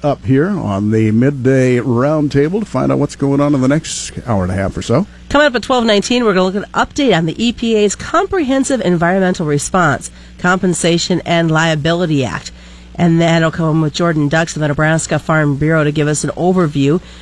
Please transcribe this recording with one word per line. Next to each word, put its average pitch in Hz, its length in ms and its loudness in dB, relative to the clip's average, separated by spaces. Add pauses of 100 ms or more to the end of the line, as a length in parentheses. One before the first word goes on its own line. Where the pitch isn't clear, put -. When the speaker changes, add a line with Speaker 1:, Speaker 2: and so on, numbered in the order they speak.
Speaker 1:
up 143 220 -2
here 135 240 2
on 104 420 -2
the 110 200 2
Midday 127 680 2
Roundtable 143 840 0
to 208 40 -4
find 135 280 -2
out 135 60 0
what's 143 180 -4
going 139 240 0
on 147 120 2
in 143 60 0
the 127 80 2
next - 460 -2 (120)
hour 104 180 0
and 90 80 -2
a 98 40 -2
half 98 220 -4
or 87 40 -6
so. 175 240 0 (220)
Speaker 2:
Coming 294 200 2
up 247 80 0
at 220 80 -2
twelve 254 200 0
nineteen, 220 400 2
we're 214 100 2
gonna 185 120 2
look 185 100 -4
at 202 80 -4
an - 80 -14
update 247 440 0
on 165 100 0
the 165 180 -4
E 240 80 2
P 226 240 -2
A's 208 200 2
Comprehensive 285 840 -2
Environmental 180 680 0
Response, 147 640 0 (300)
Compensation, 180 840 0
and 170 260 2
Liability 160 720 0
Act. - 280 -8 (440)
And 165 240 2
that'll 165 320 2
come 160 300 0
with 151 120 -2
Jordan 156 360 0
Dux 160 260 -2
of 151 60 -6
the 151 80 0
Nebraska 156 500 0
Farm 151 380 0
Bureau 156 260 0
to 147 80 0
give 151 160 0
us 151 160 -2
an 147 80 -4
overview 165 680 0 (200)